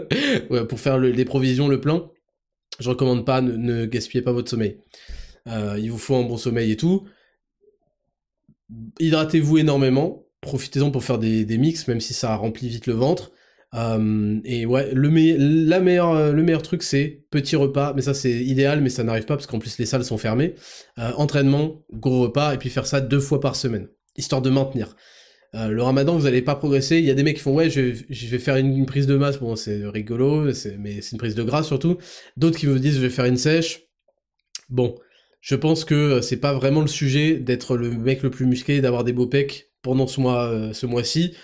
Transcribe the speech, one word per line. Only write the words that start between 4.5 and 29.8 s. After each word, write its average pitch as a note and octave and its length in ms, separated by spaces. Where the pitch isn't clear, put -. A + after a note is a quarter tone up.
Euh, G#2 320
il A2 120
vous A#2 80
faut C3 180
un B2 60
bon A#2 160
sommeil A#2 340
et G#2+ 40
tout. F#3+ 300
Hydratez-vous D#3 600
énormément. C#3 640
Profitez-en C#3 500
pour B2+ 140
faire A#2+ 140
des, A2 260
des A2+ 140
mix, D#3+ 300
même A#2 120
si - 140
ça A2 220
remplit A2 320
vite A2+ 180
le A#2+ 80
ventre. C#3 380
Euh, G#2+ 720
et A#2+ 200
ouais, C3 300
le C#3 160
me-, D#3+ 260
la D#3 440
meilleure, F3+ 320
euh, D3+ 200
le D#3 100
meilleur E3 200
truc, E3+ 200
c'est C#3+ 480
petit D3+ 260
repas. C#3 380
Mais C#3 80
ça, C3+ 120
c'est B2 300
idéal, C3+ 360
mais C3+ 80
ça B2 160
n'arrive A2+ 220
pas D3 100
parce C#3 100
qu'en A#2 120
plus, A2+ 200
les A#2 80
salles B2+ 180
sont A2 140
fermées. A#2 360
Euh, A#2 180
entraînement, C#3+ 760
gros B2+ 300
repas, C#3+ 320
et B2 40
puis B2 120
faire - 160
ça C#3 140
deux C3 200
fois C#3 200
par C3+ 160
semaine, A2+ 320
histoire C3+ 240
de C3 100
maintenir. C3 460
Euh, A2 140
le A2 140
ramadan, C#3 340
vous C#3+ 100
allez B2+ 160
pas C#3 140
progresser. C#3+ 420
Il E3 60
y C#3 60
a C3 40
des C#3 80
mecs D3+ 140
qui - 60
font, « C#3 140
Ouais, E3 140
je, B2+ 240
je A#2 180
vais B2 120
faire C3+ 180
une, C3+ 200
une C3+ 100
prise C#3 200
de C#3 100
masse. » C#3 240
Bon, A#2 160
c'est G#2 300